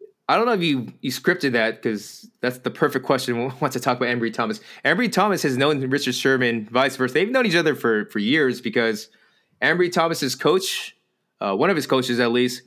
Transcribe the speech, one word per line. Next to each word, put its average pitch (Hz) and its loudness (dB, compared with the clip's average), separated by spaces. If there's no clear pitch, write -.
I 143 4
don't 220 2
know 247 2
if 190 0
you, 135 0
you 135 -4
scripted 143 0
that, 113 0
'cause - -6
that's 123 -4
the - -6
perfect 143 -2
question 127 0
<laughs> - -2
when 123 -2
we 131 -10
want 139 0
to 123 -4
talk 123 0
about 120 -2
Ambry 117 -2
Thomas. 110 -4
Ambry 175 2
Thomas 190 0
has 135 0
known 143 2
Richard 131 -2
Sherman, 120 0
vice 127 2
versa. 127 0
They've 190 2
known 254 2
each 170 2
other 156 2
for, 110 0
for - -6
years 123 2
because 113 -2
Ambry 175 2
Thomas's 165 0
coach, - -2
uh, 101 -2
one 143 2
of 190 0
his 139 -2
coaches 127 0
at 120 2
least, 123 0